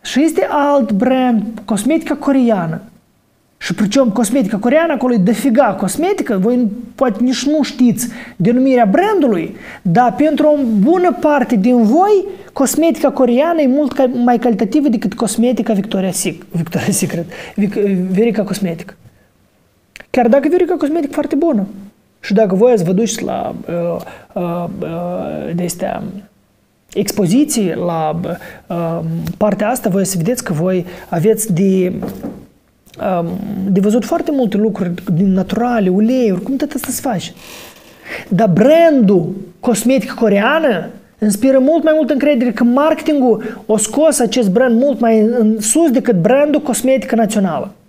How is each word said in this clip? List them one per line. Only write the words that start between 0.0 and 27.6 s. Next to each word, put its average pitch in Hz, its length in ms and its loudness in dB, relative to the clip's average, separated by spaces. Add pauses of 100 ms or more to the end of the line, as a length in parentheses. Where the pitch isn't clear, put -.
Și 269 200 0
este 330 260 2
alt 285 420 2
brand, 247 520 2 (220)
cosmetica 294 500 0
coreeană. 226 680 0 (760)
Și - 160 -8
pricem 220 360 2
cosmetica 220 480 0
coreeană, 294 360 2
acolo 247 200 0
e 233 40 2
defiga 220 600 2
cosmetică, 269 580 -2
voi 240 300 2 (280)
poate 233 280 0
nici 254 220 -2
nu 302 180 2
știți - 440 0 (280)
denumirea 247 500 4
brandului, 285 720 2 (260)
dar 226 340 2
pentru 302 320 2
o 302 80 4 (240)
bună 349 400 2
parte 277 360 2
din 233 280 4
voi, 370 420 4 (280)
cosmetica 302 580 0
coreeană 277 500 2
e 277 60 2
mult 277 260 0
ca-, 262 160 2 (140)
mai 240 140 4
calitativă 240 500 0
decât 190 260 -2
cosmetica 226 600 -2
Victoria's 190 420 -2
Sec-, 165 280 -6 (140)
Victoria's 160 320 -4
Secret, 170 360 -4 (300)
Vic-, 202 280 0 (280)
Viorica 208 320 0
Cosmetic. 175 540 -6 (1120)
Chiar 240 180 2
dacă 277 200 4
Viorica 349 260 2
Cosmetic 302 380 -2
foarte 302 240 -4
bună. 277 320 0 (520)
Și - 140 -4
dacă 190 220 2
voi 233 160 4
ați 208 120 2
vă 175 80 -2
duceți 214 320 -2
la, - 320 -6 (120)
uh, 170 340 -6 (320)
uh, 175 320 -6 (160)
uh, 165 720 -8
de-astea 175 480 -6 (920)
expoziții, 208 840 0